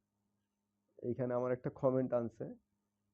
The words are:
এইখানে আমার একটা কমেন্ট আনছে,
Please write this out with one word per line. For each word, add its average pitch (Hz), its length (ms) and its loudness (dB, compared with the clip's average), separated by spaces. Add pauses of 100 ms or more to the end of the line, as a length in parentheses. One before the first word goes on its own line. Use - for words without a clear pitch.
(960)
এইখানে 123 360 -2
আমার 123 180 0
একটা 123 180 -2
কমেন্ট 131 440 2
আনছে, 120 320 -2 (680)